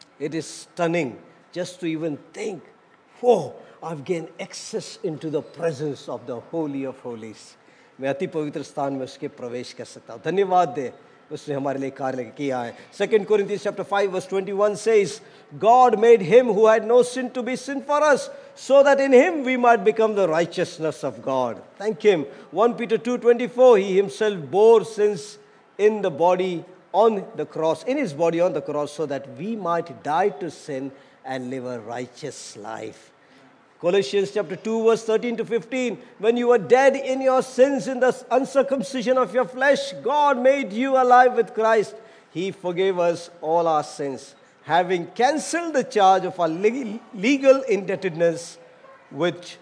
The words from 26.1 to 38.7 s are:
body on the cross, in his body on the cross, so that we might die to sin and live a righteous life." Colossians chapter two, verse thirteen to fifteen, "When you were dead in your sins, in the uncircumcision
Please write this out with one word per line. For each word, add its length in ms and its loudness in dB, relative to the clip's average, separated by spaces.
body 280 0
on 320 2
the 100 -8
cross, 380 -4
in 140 -4
his 160 -4
body 140 0
on 140 2
the 200 -8
cross, 200 -6
so 140 -6
that 300 -10
we 180 -8
might 340 -4
die 260 0
to 60 -8
sin 440 -10
and 240 -10
live 160 -8
a 140 -10
righteous 500 -14
life." 520 -14
Colossians 500 0
chapter 220 -4
two, 260 -4
verse 220 2
thirteen 360 -2
to 40 -6
fifteen, 520 -4
"When 160 2
you 80 0
were 80 6
dead 380 4
in 260 -4
your 260 2
sins, 460 2
in 100 -6
the 80 4
uncircumcision 880 0